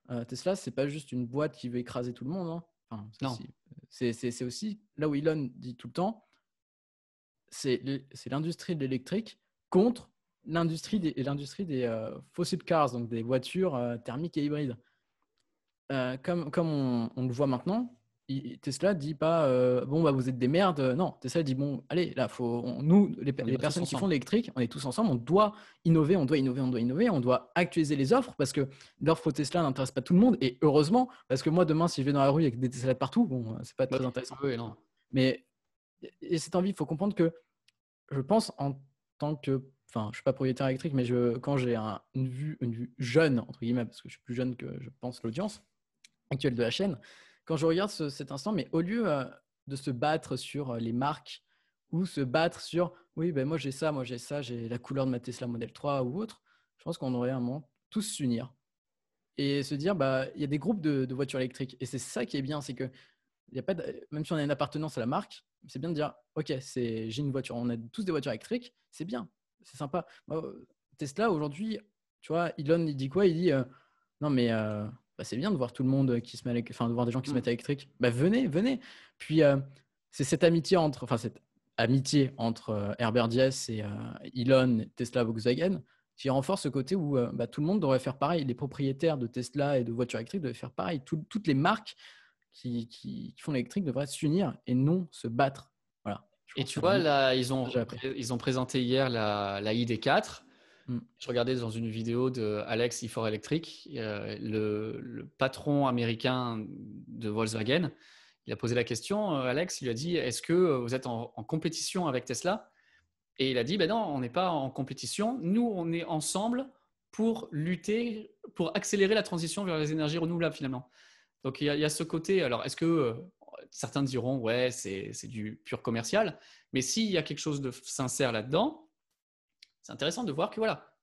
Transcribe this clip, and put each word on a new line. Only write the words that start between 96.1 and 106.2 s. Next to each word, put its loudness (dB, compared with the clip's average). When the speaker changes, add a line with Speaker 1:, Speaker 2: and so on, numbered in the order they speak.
Speaker 1:
Je -20
Speaker 2:
Et 2
Speaker 1:
pense -6
Speaker 2:
tu -4
Speaker 1:
que 2
Speaker 2:
vois, 6
Speaker 1:
oui, 4
Speaker 2:
là, 4
ils 0
ont 0
Speaker 1:
j'ai 0
appris. -6
Speaker 2:
pré-, -6
ils -4
ont 0
présenté 0
hier 2
la, 0
la 0
I 2
D -2
quatre. 2
Speaker 1:
Mm. -4
Speaker 2:
Je -16
regardais 0
dans -4
une -4
vidéo -2
de -2
Alex 0
E -4
four -2
Electric, -4
euh, -6
le, -2
le -12
patron 0
américain 0